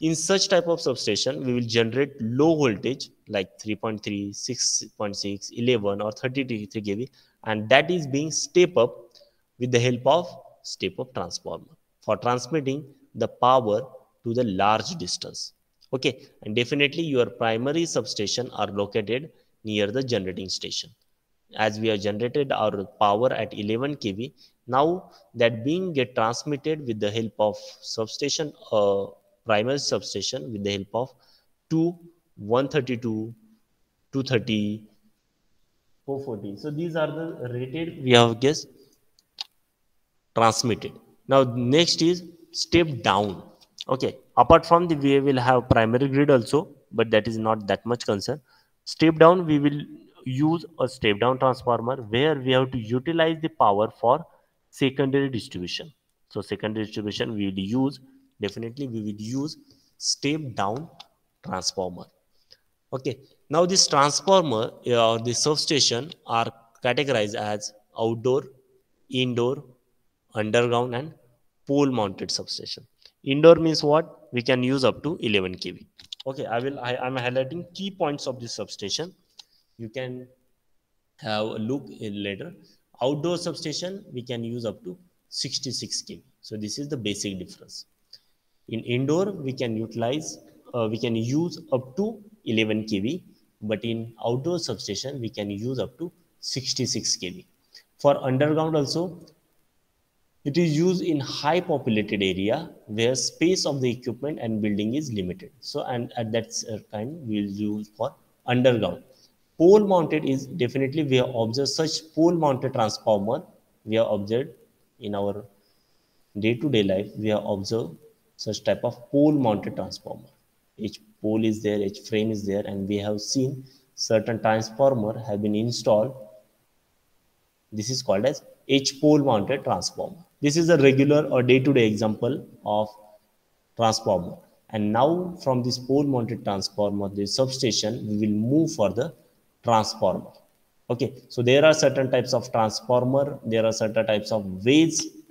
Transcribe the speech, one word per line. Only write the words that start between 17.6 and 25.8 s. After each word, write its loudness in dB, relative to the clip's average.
substation -4
are -4
located -4
near 0
the -2
generating -4
station. -8
As 0
we 0
have 0
generated -2
our 0
power 4
at -4
eleven -4
K -4
V, -8
now 2
that 2
being -2